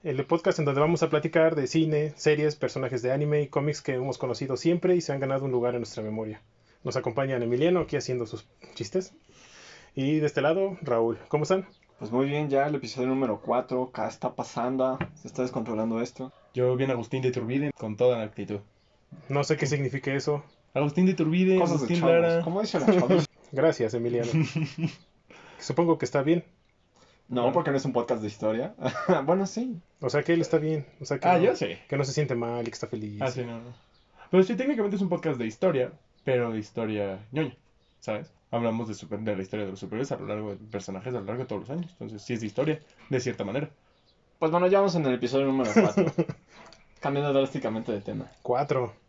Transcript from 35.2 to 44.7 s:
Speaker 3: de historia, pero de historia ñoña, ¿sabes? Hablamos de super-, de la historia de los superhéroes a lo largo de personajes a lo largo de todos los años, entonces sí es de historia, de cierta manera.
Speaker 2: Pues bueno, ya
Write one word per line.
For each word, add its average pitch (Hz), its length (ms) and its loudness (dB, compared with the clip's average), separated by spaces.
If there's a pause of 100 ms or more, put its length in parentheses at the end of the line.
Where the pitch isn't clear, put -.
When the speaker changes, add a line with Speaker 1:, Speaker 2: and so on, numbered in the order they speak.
Speaker 3:
de 113 80 -2
historia, 135 460 0 (320)
pero 120 260 2
de 110 80 -4
historia 107 720 -6
ñoña, 143 240 -4 (460)
¿sabes? 113 280 -6 (220)
Hablamos 117 380 -2
de 107 40 -6
super-, 101 280 -10
de 107 160 -2
la 95 40 -6
historia 104 240 -6
de 95 60 -8
los 98 80 -12
superhéroes 113 320 -6
a 131 60 -4
lo 101 100 -10
largo 107 240 -6
de 98 60 -10
personajes 107 580 -8
a 117 60 -4
lo 98 40 -10
largo 120 180 -6
de 127 40 -10
todos 98 140 -6
los 101 100 -16
años, 165 220 -8
entonces 110 280 -12
sí - 120 -8
es 113 80 -4
de 110 60 -6
historia, 147 340 -2 (280)
de 131 120 0
cierta 120 240 -4
manera. 131 240 -4 (680)
Speaker 2:
Pues 160 140 0
bueno, 175 160 4
ya 196 120 6